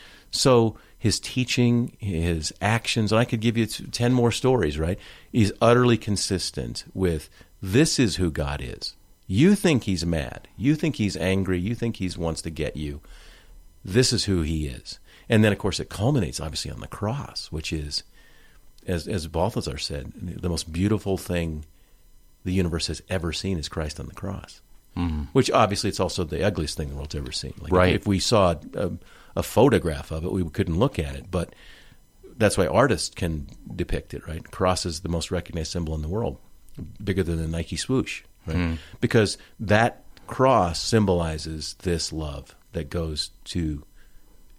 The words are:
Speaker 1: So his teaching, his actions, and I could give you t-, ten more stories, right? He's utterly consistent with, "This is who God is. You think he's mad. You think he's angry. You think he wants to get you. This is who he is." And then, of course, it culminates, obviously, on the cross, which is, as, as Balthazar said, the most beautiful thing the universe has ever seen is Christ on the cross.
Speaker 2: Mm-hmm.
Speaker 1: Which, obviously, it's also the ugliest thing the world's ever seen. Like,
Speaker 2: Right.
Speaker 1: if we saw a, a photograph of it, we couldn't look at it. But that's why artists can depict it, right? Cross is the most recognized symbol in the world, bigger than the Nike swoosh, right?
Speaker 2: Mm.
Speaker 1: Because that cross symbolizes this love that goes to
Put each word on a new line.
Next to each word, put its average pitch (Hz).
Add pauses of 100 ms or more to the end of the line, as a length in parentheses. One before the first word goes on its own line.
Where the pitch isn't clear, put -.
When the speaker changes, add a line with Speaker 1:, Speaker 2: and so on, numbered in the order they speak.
(320)
Speaker 1:
So 117 (200)
his -
teaching, 120
his 85
actions, 107
and 110
I 123
could 113
give 113
you 113
t-, -
ten 120
more 120
stories, 104
right? 82 (320)
He's 107 (100)
utterly 120
consistent 85 (100)
with, 87 (320)
"This 107
is 110
who 90
God 71
is. - (300)
You 160
think 165
he's 85
mad. 76 (100)
You 143
think 151
he's 101
angry. 92
You 104
think 117
he 92
wants 82
to 82
get 78
you. 71 (840)
This 110
is -
who 92
he 76
is." - (300)
And 110
then, 107
of 95
course, 95
it -
culminates, 104
obviously, 71
on 62
the -
cross, -
which 80
is, 73 (840)
as, 85
as 82
Balthazar 80
said, -
the 87
most 82
beautiful 98
thing 82 (800)
the 92
universe 87
has 82
ever 85
seen 95
is 76
Christ 78
on 67
the -
cross. - (360)
Speaker 2:
Mm-hmm. 80 (120)
Speaker 1:
Which, 131
obviously, 104
it's -
also 92
the 78
ugliest 87
thing 76
the 69
world's 71
ever 65
seen. -
Like, -
Speaker 2:
Right. 90
Speaker 1:
if -
we 98
saw 95 (180)
a, 90 (440)
a 101
photograph 87
of 80
it, -
we 95
couldn't 87
look 139
at 69
it. 67
But 87 (840)
that's 104
why 92
artists 110
can 78 (260)
depict -
it, -
right? 80
Cross 92
is 80
the 82
most 82
recognized 85
symbol 80
in 78
the 76
world, 101 (600)
bigger 98
than 82
the 80
Nike 82
swoosh, - (240)
right? 82
Speaker 2:
Mm. 82 (220)
Speaker 1:
Because 113 (220)
that 107 (240)
cross 113
symbolizes 82
this 85
love 73 (180)
that 78
goes 80 (160)
to 78 (720)